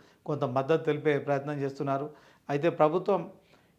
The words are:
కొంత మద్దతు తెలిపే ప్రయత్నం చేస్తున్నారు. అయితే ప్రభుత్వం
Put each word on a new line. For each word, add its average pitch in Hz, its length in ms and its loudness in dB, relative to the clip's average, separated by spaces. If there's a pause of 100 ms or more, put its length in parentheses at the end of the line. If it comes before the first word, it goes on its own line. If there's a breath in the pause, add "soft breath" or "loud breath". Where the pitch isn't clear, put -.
(260 loud breath)
కొంత 143 180 -2
మద్దతు 139 400 2
తెలిపే 147 340 2
ప్రయత్నం 143 360 -2
చేస్తున్నారు. 139 560 -4 (400 loud breath)
అయితే 143 200 0
ప్రభుత్వం 170 600 2 (500 soft breath)